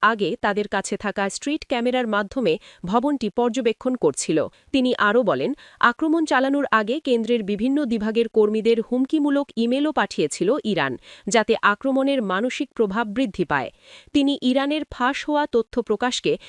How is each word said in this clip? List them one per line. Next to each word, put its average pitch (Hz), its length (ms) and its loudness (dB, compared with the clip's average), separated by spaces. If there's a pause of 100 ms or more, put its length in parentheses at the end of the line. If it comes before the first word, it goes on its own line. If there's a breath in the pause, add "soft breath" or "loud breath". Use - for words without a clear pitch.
আগে 202 400 0
তাদের 202 260 -2
কাছে 202 300 -4
থাকা 196 320 -4
স্ট্রিট - 380 -6
ক্যামেরার 247 400 0
মাধ্যমে 202 500 0 (280 loud breath)
ভবনটি 240 440 0
পর্যবেক্ষণ 240 640 -2
করছিল। 151 520 0 (240 soft breath)
তিনি 254 260 2
আরও 208 260 4
বলেন, 165 300 0 (260 loud breath)
আক্রমণ 311 460 2
চালানোর 277 460 2
আগে 220 280 0
কেন্দ্রের 233 440 0
বিভিন্ন 233 420 0
বিভাগের 220 440 0
কর্মীদের 220 520 2
হুমকিমূলক 285 760 0
ইমেলও 254 360 0
পাঠিয়েছিল 202 720 0
ইরান, 151 340 0 (300 loud breath)
যাতে 214 340 2
আক্রমণের 269 600 2
মানসিক 214 520 -4
প্রভাব 220 340 -2
বৃদ্ধি 208 380 -2
পায়। 139 260 -2 (420 loud breath)
তিনি 285 280 2
ইরানের 269 400 0 (120)
ফাঁস 254 360 -2
হওয়া 294 220 0
তথ্য 233 300 -2
প্রকাশকে 208 560 -2 (120 loud breath)